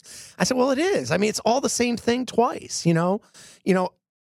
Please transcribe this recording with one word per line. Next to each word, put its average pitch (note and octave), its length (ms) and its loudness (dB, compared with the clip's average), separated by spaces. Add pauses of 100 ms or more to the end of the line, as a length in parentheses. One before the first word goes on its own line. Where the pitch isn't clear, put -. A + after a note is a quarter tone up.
(380)
I G#3 60 2
said, B3+ 120 0
"Well, B3+ 140 2
it B3+ 80 0
is. D#4 320 0
I E3 80 0
mean, G#3 100 2
it's G#3 120 -4
all A#3 200 2
the C4 80 0
same A#3+ 280 0
thing A#3+ 300 -2
twice, - 600 -2
you E3+ 80 4
know?" F3+ 260 0 (440)
You F#3+ 100 4
know, F#3 160 0 (360)